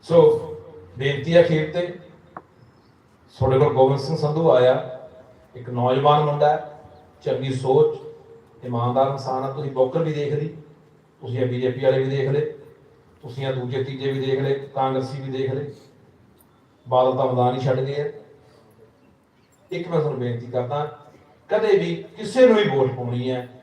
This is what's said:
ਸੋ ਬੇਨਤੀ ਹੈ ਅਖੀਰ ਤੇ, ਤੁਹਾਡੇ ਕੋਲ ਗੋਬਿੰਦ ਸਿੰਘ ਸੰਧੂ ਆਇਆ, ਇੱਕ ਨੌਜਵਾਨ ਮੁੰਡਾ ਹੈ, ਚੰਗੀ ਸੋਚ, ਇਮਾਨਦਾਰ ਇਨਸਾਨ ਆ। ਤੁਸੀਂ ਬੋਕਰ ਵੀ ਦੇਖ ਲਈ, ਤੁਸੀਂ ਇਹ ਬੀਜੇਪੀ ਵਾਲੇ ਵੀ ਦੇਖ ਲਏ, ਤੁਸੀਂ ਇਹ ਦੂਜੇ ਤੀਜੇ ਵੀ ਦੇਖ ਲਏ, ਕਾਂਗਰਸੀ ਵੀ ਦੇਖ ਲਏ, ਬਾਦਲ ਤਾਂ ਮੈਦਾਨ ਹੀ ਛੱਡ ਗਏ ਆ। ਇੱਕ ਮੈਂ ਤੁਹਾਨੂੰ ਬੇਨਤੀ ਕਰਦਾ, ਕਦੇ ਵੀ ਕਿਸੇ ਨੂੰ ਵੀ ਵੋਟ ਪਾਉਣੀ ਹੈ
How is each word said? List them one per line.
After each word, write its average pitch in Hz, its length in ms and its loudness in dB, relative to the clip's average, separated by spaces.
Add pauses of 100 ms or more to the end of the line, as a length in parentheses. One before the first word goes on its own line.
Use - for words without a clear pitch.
ਸੋ 466 380 6 (580)
ਬੇਨਤੀ 139 380 0
ਹੈ 175 60 10
ਅਖੀਰ 156 300 2
ਤੇ, 175 260 -6 (1400)
ਤੁਹਾਡੇ 131 200 2
ਕੋਲ 147 140 4
ਗੋਬਿੰਦ 131 280 4
ਸਿੰਘ 160 160 -4
ਸੰਧੂ 151 360 2
ਆਇਆ, 127 480 2 (540)
ਇੱਕ 123 160 -14
ਨੌਜਵਾਨ 135 540 2
ਮੁੰਡਾ 147 240 2
ਹੈ, - 320 -4 (420)
ਚੰਗੀ 135 320 -4
ਸੋਚ, 135 440 2 (640)
ਇਮਾਨਦਾਰ 123 440 0
ਇਨਸਾਨ 131 360 -6
ਆ। 135 60 -6
ਤੁਸੀਂ 135 200 -8
ਬੋਕਰ 131 320 0
ਵੀ 156 100 -4
ਦੇਖ 147 220 -4
ਲਈ, 151 220 -6 (640)
ਤੁਸੀਂ 123 180 -8
ਇਹ 131 80 0
ਬੀਜੇਪੀ 123 380 -2
ਵਾਲੇ 131 140 4
ਵੀ 135 180 -2
ਦੇਖ 135 120 -2
ਲਏ, 147 260 -2 (680)
ਤੁਸੀਂ 131 240 -10
ਇਹ 131 80 -2
ਦੂਜੇ 127 300 -4
ਤੀਜੇ 135 280 -6
ਵੀ 135 140 -4
ਦੇਖ 131 140 0
ਲਏ, 135 140 0
ਕਾਂਗਰਸੀ 131 680 -4
ਵੀ 131 180 -8
ਦੇਖ 135 120 -2
ਲਏ, - 220 -6 (1160)
ਬਾਦਲ 127 240 4
ਤਾਂ 135 140 -2
ਮੈਦਾਨ 123 280 2
ਹੀ - 60 -4
ਛੱਡ 131 200 0
ਗਏ 143 220 -4
ਆ। 147 40 -4 (1600)
ਇੱਕ 170 180 -8
ਮੈਂ 165 100 0
ਤੁਹਾਨੂੰ 139 220 -2
ਬੇਨਤੀ 120 260 -6
ਕਰਦਾ, 143 520 -4 (500)
ਕਦੇ 214 200 0
ਵੀ 170 360 2 (120)
ਕਿਸੇ 247 300 4
ਨੂੰ 220 100 6
ਵੀ 208 120 2
ਵੋਟ 135 240 0
ਪਾਉਣੀ 120 380 -6
ਹੈ 123 180 -6 (140)